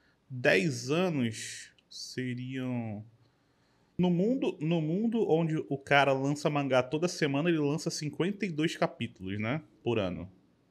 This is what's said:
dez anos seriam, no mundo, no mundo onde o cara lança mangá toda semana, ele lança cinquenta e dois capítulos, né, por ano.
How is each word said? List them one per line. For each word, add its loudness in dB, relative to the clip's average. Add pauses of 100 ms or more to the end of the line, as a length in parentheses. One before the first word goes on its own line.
(300)
dez 2
anos -2 (300)
seriam, -6 (920)
no 4
mundo, 0
no 2
mundo 0
onde 2 (120)
o -2
cara 6
lança 0
mangá 2
toda -2
semana, 0
ele 2
lança 0
cinquenta -2
e -4
dois 0
capítulos, -4
né, -2 (220)
por 2
ano. -4 (400)